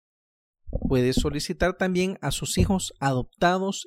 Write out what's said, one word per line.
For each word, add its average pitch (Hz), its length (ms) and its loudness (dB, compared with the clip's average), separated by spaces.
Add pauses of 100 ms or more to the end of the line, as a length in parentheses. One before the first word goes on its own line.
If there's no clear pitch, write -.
(880)
Puede 127 240 2
solicitar 156 640 -2
también 185 460 0
a 143 80 -2
sus - 260 -4
hijos 185 440 2
adoptados 175 880 0